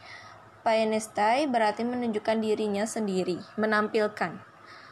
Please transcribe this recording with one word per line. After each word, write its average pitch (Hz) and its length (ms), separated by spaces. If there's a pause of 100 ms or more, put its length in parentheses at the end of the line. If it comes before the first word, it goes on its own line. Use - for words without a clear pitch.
(600)
Painestai 220 880
berarti 220 320
menunjukkan 226 640
dirinya 214 400
sendiri, 185 560 (160)
menampilkan. 214 800 (540)